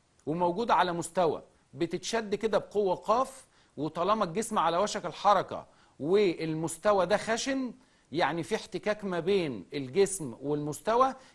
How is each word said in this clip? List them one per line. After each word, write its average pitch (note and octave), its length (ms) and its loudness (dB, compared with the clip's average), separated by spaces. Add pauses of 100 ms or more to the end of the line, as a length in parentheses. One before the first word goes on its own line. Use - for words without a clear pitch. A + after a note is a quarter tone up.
(260)
وموجودة F3 480 0
على F3+ 180 4
مستوى، E3 520 0 (300)
بتتشد F#3 640 -4
كده G3+ 220 0
بقوة F#3+ 380 0
قاف، - 520 -2 (300)
وطالما F3 460 0
الجسم F#3+ 360 -2
على E3 180 2
وشك G3+ 280 0
الحركة E3 640 2 (320)
والمستوى E3 1040 2
ده G3 120 2
خشن، B3+ 560 -4 (380)
يعني D#3 320 0
في G#3+ 120 -4
احتكاك G3+ 500 -4
ما F3+ 140 -2
بين D#3+ 540 0
الجسم D3 680 0
والمستوى، D3+ 720 0 (220)